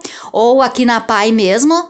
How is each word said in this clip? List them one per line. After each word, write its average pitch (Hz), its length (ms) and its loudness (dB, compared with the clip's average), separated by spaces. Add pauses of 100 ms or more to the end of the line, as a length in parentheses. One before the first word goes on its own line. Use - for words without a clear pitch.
(320)
ou 240 280 2
aqui 247 260 0
na 240 100 2
apai 220 360 0
mesmo, 247 580 0